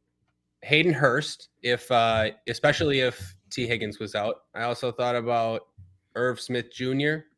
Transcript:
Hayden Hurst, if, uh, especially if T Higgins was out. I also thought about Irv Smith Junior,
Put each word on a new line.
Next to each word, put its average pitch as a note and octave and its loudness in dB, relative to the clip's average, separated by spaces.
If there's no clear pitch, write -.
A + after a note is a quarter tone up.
Hayden D#3+ 4
Hurst, C#3 0
if, A#2+ -2
uh, A2+ 4
especially C#3+ 2
if - -4
T B2 -4
Higgins A2 -4
was G#2+ -8
out. G#2+ -4
I A2+ -4
also A#2+ -2
thought B2 0
about A#2 -2
Irv A#2+ -2
Smith A#2+ -6
Junior, C#3+ -2